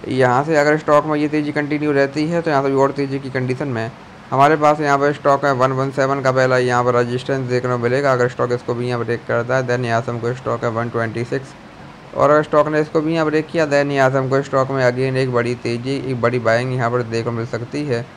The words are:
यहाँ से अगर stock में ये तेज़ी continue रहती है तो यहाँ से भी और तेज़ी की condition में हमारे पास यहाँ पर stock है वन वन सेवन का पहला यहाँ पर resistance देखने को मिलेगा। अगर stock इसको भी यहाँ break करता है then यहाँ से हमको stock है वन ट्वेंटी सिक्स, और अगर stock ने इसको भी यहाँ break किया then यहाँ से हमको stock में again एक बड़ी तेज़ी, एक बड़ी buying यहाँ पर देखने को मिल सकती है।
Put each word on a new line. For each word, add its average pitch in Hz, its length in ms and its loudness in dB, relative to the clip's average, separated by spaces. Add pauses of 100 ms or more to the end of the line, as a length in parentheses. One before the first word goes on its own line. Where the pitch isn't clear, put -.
यहाँ 127 360 2
से 160 120 0
अगर 151 220 4
stock 147 260 4
में 156 100 -2
ये 151 140 0
तेज़ी 147 240 -2
continue 147 400 -2
रहती 139 340 2
है 170 160 -2
तो 165 80 -2
यहाँ 139 120 2
से 139 80 0
भी 135 60 0
और 135 160 2
तेज़ी 139 260 -4
की 135 120 -10
condition 127 380 -4
में 113 220 -4 (400)
हमारे 143 260 4
पास 151 240 2
यहाँ 143 180 2
पर 143 140 2
stock 139 320 2
है 143 100 2
वन 131 180 2
वन 135 200 -2
सेवन 139 300 0
का 127 100 2
पहला 127 260 2
यहाँ 123 260 2
पर 123 120 2
resistance 127 520 -2
देखने 123 220 0
को 123 80 0
मिलेगा। 131 340 0
अगर 123 160 2
stock 123 240 -2
इसको 120 220 -4
भी 123 140 -4
यहाँ 120 120 -4
break 117 260 -4
करता 120 300 -2
है 131 120 0
then 123 160 -2
यहाँ 117 180 0
से 123 80 -6
हमको 120 240 -4
stock 120 300 -6
है 120 80 0
वन 117 180 -4
ट्वेंटी 113 340 -4
सिक्स, 135 300 -8 (600)
और 139 160 4
अगर 151 120 4
stock 151 260 2
ने 151 120 0
इसको 151 200 0
भी 160 140 -2
यहाँ 160 120 0
break 151 220 -2
किया 165 180 0
then 143 260 0
यहाँ 135 180 4
से 135 80 0
हमको 135 240 0
stock 135 280 0
में 135 140 0
again 127 320 0
एक 131 160 0
बड़ी 120 240 0
तेज़ी, 120 440 -4
एक 127 200 -6
बड़ी 120 200 0
buying 117 340 0
यहाँ 120 160 0
पर 123 120 0
देखने 113 200 -2
को 117 100 -4
मिल 117 160 -4
सकती 120 360 -6
है। 120 200 -4 (120)